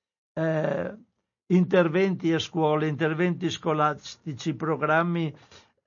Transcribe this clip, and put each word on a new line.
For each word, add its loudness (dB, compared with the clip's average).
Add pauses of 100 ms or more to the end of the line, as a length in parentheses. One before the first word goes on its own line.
(340)
eh, -2 (560)
interventi 4
a 2
scuole, 0
interventi -2
scolastici, -4
programmi, 0 (560)